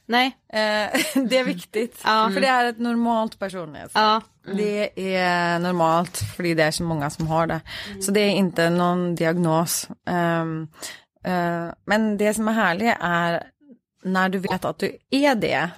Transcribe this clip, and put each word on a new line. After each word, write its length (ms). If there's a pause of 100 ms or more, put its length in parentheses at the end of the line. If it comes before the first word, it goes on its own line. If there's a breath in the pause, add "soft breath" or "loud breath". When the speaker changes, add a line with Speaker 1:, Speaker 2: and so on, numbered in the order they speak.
Speaker 1:
Nej. 320 (160)
Speaker 2:
Eh, 460 (140)
<laughs> 160
det 80
är 60
viktigt, 600
Speaker 1:
Ja. 300
Speaker 2:
för 80
det 60
är 180
ett 140
normalt 600
personlighet. 540
Speaker 1:
Ja. 280 (340)
Speaker 2:
Det 600
är 440
normalt, 580
för 260
det 200
är 80
så 120
många 260
som 180
har 200
det. 140 (280 loud breath)
Speaker 1:
Mm. 120
Speaker 2:
Så 100
det 80
är 100
inte 400
någon 460
diagnos. 720 (180)
Ehm, 640 (580 loud breath)
eh, 400 (200)
men 320
det 160
som 140
är 40
härligt 480
är 440 (600)
när 260
du 80
vet 280
att 140
du 180 (140)
är 240
det, 420